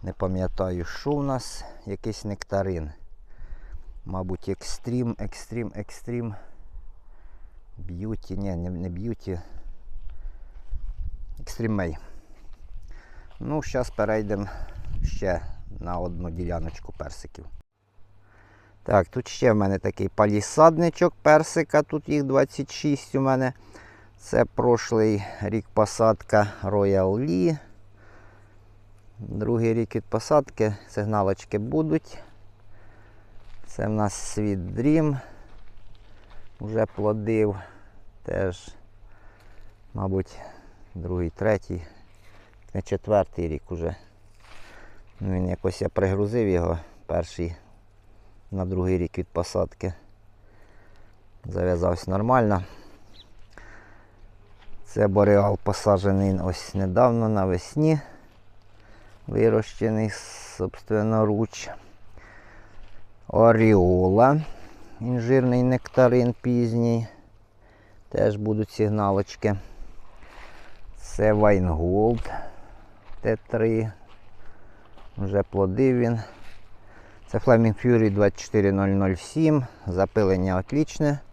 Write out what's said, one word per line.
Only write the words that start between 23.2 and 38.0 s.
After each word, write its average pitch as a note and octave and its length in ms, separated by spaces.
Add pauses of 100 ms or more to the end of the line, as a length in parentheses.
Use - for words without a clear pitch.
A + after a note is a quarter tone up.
мене. C3 320 (640)
Це - 280
прошлий A2 760 (180)
рік G#2 320
посадка G#2+ 760 (160)
Royal G2 560
Lee. E3 380 (1600)
Другий A2+ 540
рік A2+ 220
від A2 80
посадки, A2+ 720 (120)
сигналочки G#2 680
будуть. D3+ 600 (1500)
Це - 200
в - 20
нас G#2+ 480
Sweet G2 360
Dream. D3 460 (1400)
Уже A2 260
плодив G#2+ 720 (680)